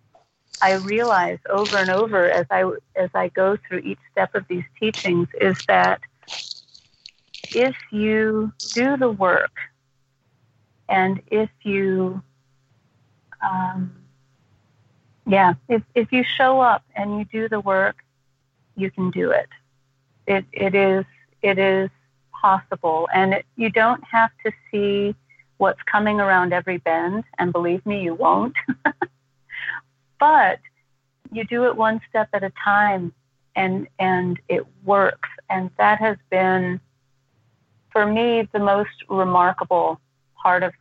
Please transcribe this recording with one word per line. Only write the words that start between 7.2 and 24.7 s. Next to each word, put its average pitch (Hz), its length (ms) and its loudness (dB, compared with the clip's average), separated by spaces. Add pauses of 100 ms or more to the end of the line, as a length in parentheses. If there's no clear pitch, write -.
if 254 220 2 (160)
you 220 600 0 (220)
do 262 240 0
the 254 120 2
work, 190 420 2 (1400)
and 190 340 0 (100)
if 214 180 0 (140)
you, 190 580 -2 (1200)
um, 185 540 -6 (1300)
yeah, 196 280 4 (120)
if, 226 140 0 (120)
if 226 180 -2
you 247 120 2
show 262 380 2
up 233 220 2 (120)
and 208 220 -6
you 208 80 -6
do 220 240 -6
the 220 100 -4
work, 196 380 0 (800)
you 190 160 -4
can 185 200 -4
do 180 200 -2
it. - 180 0 (760)
It, 196 240 0
it 196 240 -2
is, 190 300 2 (360)
it 196 160 0
is 190 320 2 (420)
possible. 180 840 0
And 190 200 4
it, - 120 -4 (100)
you 226 140 -2
don't 226 340 2
have 226 280 2 (140)
to 220 60 -2 (200)